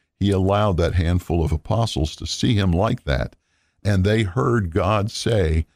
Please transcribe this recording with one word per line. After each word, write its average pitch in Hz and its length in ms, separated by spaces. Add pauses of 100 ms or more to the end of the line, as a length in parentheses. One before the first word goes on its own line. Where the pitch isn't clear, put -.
(140)
He 101 160
allowed 98 460
that 80 200
handful 87 460
of 76 120
apostles 107 640
to 78 100
see - 280
him 98 180
like 110 320
that, 62 320 (440)
and 98 220
they 107 200
heard 113 480
God 98 380
say 82 560 (100)